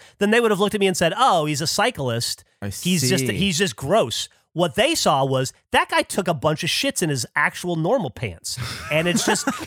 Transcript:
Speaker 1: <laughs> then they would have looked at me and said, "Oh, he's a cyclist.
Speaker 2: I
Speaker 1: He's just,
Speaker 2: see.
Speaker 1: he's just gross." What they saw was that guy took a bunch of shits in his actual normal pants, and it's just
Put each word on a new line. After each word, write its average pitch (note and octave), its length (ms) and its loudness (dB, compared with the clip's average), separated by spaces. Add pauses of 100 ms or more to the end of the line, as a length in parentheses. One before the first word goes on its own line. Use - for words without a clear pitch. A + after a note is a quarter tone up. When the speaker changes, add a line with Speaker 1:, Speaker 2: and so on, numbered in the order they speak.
Speaker 1:
<laughs> - 120 -20
then G3+ 120 2
they A#3 100 6
would A#3 100 2
have F#3+ 80 2
looked G3+ 160 0
at G#3 60 0
me G3 60 4
and F#3 100 2
said, E3+ 180 2
"Oh, A3+ 300 4
he's D3+ 160 -2
a D#3+ 60 -4
cyclist. B2 760 -2 (200)
Speaker 2:
I G#2 60 -6
Speaker 1:
He's D#3+ 380 0
just, C3 200 2
Speaker 2:
see. G#2+ 100 -2
Speaker 1:
he's F#3 220 0
just F3 180 -2
gross." D3 540 0 (240)
What E3 220 0
they E4+ 180 2
saw C#3 320 2
was C3 260 0 (200)
that D#4+ 180 2
guy E4+ 100 2
took G3+ 260 -4
a F3+ 60 0
bunch D3+ 320 0
of D#3 60 -2
shits - 320 -2
in D#3+ 80 0
his C3 160 -2 (100)
actual E3+ 400 -2
normal E3+ 320 0
pants, - 500 -10 (320)
and D#3 160 2
it's F3 200 0
just - 200 0 (200)